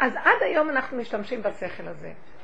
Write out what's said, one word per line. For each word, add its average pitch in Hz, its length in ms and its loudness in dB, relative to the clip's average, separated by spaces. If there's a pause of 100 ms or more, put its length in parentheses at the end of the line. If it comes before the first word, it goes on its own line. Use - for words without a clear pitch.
אז - 160 2
עד - 260 6
היום 311 280 4
אנחנו 262 260 -2
משתמשים 226 460 -4
בשכל 185 460 -4
הזה. 160 240 -10 (320)